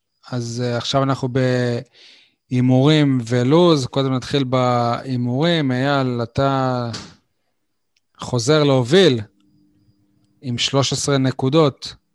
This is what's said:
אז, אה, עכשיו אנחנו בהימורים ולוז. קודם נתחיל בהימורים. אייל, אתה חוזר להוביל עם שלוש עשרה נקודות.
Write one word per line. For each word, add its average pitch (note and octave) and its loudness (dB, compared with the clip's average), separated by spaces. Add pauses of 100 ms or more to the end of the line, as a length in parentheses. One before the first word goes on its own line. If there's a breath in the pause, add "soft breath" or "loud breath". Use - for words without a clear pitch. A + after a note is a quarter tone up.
(300)
אז, A#2+ -6
אה, A#2+ -2
עכשיו C3+ -2
אנחנו C3+ -2 (1200 soft breath)
בהימורים C3 4
ולוז. C3+ 2
קודם C3+ -2
נתחיל C3+ -4
בהימורים. B2+ -2
אייל, B2+ -2
אתה B2+ -2 (1300 loud breath)
חוזר C#3+ 0
להוביל C3+ 4 (1200)
עם A#2+ -6
שלוש C3+ 0
עשרה C#3 -2
נקודות. C3 0 (200)